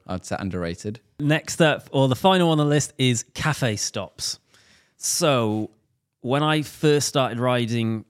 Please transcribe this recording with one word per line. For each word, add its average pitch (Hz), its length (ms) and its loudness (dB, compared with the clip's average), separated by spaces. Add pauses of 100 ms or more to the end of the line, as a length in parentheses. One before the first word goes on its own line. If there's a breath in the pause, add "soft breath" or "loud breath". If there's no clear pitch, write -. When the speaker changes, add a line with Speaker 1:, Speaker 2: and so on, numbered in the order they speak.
Speaker 1:
I'd 90 180 -8
say - 140 -8
underrated. 90 600 -8 (180)
Speaker 2:
Next 147 440 -2
up, 151 300 0
or 135 160 4
the 127 60 2
final 185 360 4
on 156 80 2
the 151 60 2
list, 147 340 0
is 123 260 2 (100)
cafe 127 420 -2
stops. - 600 -8 (580 soft breath)
So 113 760 0 (500)
when 135 220 0
I 156 200 2
first 147 460 2
started 120 320 0
riding 117 680 0